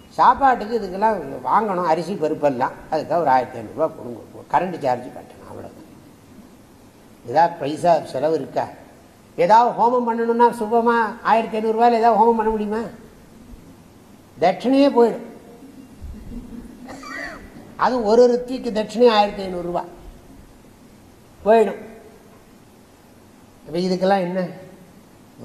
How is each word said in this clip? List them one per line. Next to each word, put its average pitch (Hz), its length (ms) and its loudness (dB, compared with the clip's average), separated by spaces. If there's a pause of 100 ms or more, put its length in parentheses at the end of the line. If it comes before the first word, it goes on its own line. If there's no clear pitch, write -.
(180)
சாப்பாட்டுக்கு 240 600 2
இதுக்கெல்லாம் 202 380 -2 (280)
வாங்கணும், 180 460 0
அரிசி 170 240 -2
பருப்பெல்லாம், 147 600 -2 (160)
அதுக்காக 156 340 -2
ஒரு 139 100 2
ஆயிரத்தி 120 240 -2
ஐந்நூறு 107 180 -14
ரூபாய் 156 200 -2
கொடுங்க, 113 460 -16 (100)
கரண்ட் 165 300 -2
சார்ஜ் 123 260 -4 (2250)
ஏதாவது 160 280 2
பைசா 156 440 0
செலவு 156 360 -2
இருக்கா? 127 320 -6 (680)
ஏதாவது 214 400 6
ஹோமம் 240 280 2
பண்ணணும்னா 233 500 2
சுபமா 226 600 0 (100)
ஆயிரத்தி 214 340 0
ஐந்நூறு 220 220 -2
ரூபாயில 240 140 6
ஏதாவது 220 300 4
ஹோமம் 233 120 6
பண்ண 220 160 0
முடியுமா? 214 300 -4 (1600)
தட்சிணையே 254 480 2
போயிடும். 233 440 0 (2500)
அது 226 280 0
ஒரு 240 400 6
ரித்திக்கு 240 280 -8
தட்சிணை 214 380 2
ஆயிரத்தி 208 320 2
ஐந்நூறு 185 200 -6
ரூபாய் 175 320 -6 (1500)
போயிடும். 208 380 4 (1800)
அப்ப 151 120 -8
இதுக்கெல்லாம் 185 420 0
என்ன? 180 280 -4 (960)